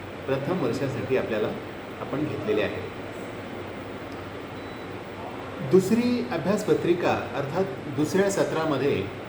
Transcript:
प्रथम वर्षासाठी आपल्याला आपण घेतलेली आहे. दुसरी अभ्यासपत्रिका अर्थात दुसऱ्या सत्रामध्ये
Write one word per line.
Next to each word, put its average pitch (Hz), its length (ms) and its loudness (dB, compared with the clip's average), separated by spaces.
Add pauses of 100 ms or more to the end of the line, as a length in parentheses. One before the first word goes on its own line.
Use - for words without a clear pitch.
(260)
प्रथम 135 340 0
वर्षासाठी 123 560 0
आपल्याला 107 320 2 (520)
आपण 135 240 -2
घेतलेली 104 360 2
आहे. 98 200 0 (3000)
दुसरी 233 600 6
अभ्यासपत्रिका 165 800 2
अर्थात 139 540 0 (320)
दुसऱ्या 185 340 4
सत्रामध्ये 139 760 2 (220)